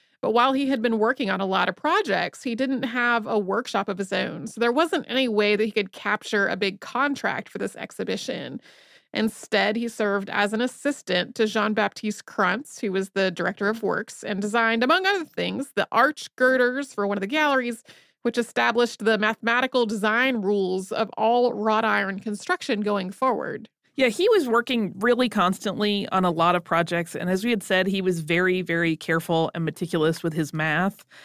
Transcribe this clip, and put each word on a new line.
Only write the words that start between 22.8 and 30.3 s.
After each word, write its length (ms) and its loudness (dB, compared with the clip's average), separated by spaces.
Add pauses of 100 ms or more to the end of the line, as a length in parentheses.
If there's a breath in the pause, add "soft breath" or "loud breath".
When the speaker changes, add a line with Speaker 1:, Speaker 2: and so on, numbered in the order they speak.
Speaker 1:
going 280 -2
forward. 600 -2 (260)
Speaker 2:
Yeah, 140 4
he 180 2
was 180 6
working 520 2
really 320 4
constantly 800 0
on 160 2
a 40 4
lot 260 4
of 80 0
projects. 520 0
And 140 -4
as 160 0
we 40 0
had 140 0
said, 240 2
he 140 0
was 180 0
very, 420 2
very 360 0
careful 580 0
and 80 -4
meticulous 580 0
with 120 -2